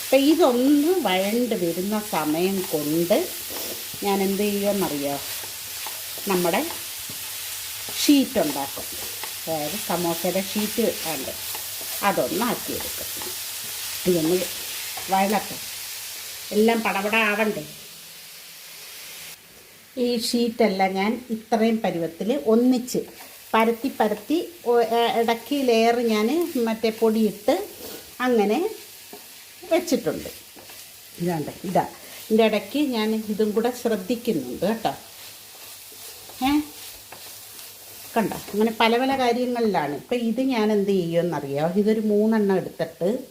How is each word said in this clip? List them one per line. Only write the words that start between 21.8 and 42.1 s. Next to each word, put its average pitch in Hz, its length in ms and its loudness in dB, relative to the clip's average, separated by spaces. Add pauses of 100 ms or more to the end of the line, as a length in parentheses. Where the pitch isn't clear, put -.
പരുവത്തിൽ 170 460 -2 (240)
ഒന്നിച്ച് 240 480 4 (520)
പരത്തി 226 440 2
പരത്തി 214 400 2 (340)
ഒ-, 240 140 6 (120)
ഏ, 233 40 4 (200)
ഇടയ്ക്ക് 226 360 0 (120)
ലെയർ 226 280 6 (160)
ഞാൻ 214 140 4 (400)
മറ്റേ 226 240 0 (100)
പൊടിയിട്ട് 220 540 4 (680)
അങ്ങനെ 226 340 4 (1120)
വെച്ചിട്ടുണ്ട്. - 580 0 (920)
ഇതാണ്ട് 165 300 -2 (180)
ഇതാ, 175 140 2 (400)
ഇതിൻ്റെ 220 260 4
ഇടയ്ക്ക് 214 320 -2 (140)
ഞാൻ 214 140 0 (240)
ഇതും 208 220 2
കൂടെ 226 160 2 (100)
ശ്രദ്ധിക്കുന്നുണ്ട് 190 880 -2
കേട്ടോ. 220 240 -2 (1500)
ഏ, - 20 2 (1700)
കണ്ടോ, 208 220 0 (160)
അങ്ങനെ 214 180 2 (100)
പല 233 200 4
പല 262 100 2 (100)
കാര്യങ്ങളിലാണ്. 233 800 2
ഇപ്പം 240 280 -2
ഇത് 226 120 0 (140)
ഞാൻ 214 120 2 (100)
എന്ത് 196 200 2
ചെയ്യുമെന്നറിയോ, 165 720 0 (140)
ഇതൊരു 220 200 4 (100)